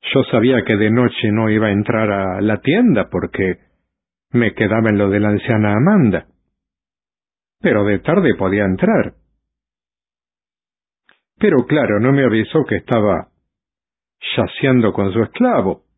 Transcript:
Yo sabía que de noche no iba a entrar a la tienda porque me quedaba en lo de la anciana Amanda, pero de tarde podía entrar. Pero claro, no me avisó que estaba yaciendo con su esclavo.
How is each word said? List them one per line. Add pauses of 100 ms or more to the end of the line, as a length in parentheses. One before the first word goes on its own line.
(140)
Yo
sabía
que
de
noche
no
iba
a
entrar
a
la
tienda
porque (720)
me
quedaba
en
lo
de
la
anciana
Amanda, (1300)
pero
de
tarde
podía
entrar. (2250)
Pero
claro,
no
me
avisó
que
estaba (1080)
yaciendo
con
su
esclavo. (140)